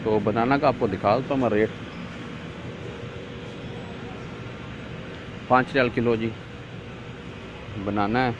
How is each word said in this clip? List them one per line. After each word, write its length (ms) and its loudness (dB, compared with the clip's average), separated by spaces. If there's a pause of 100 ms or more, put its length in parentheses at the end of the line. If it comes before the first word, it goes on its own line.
तो 180 4
बनाना 360 4
का 100 6
आपको 220 4
दिखा 280 6
देता 160 0
हूँ 100 4
मैं 80 6
rate। 180 6 (3750)
पाँच 240 6
रियाल 180 6
किलो 260 4
जी 140 0 (1500)
बनाना 340 2
है 200 4